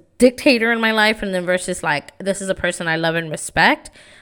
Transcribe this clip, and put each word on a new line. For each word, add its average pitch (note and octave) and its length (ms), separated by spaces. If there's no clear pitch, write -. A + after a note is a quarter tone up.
dictator A#3+ 540
in A3+ 80
my A3 120
life, A3 300
and G3 120
then F3+ 120
versus, F3+ 380
like, D3 360
this F#3+ 220
is F#3+ 80
a F#3 60
person F3 320
I D#3+ 80
love E3 200
and E3 140
respect, F#3 600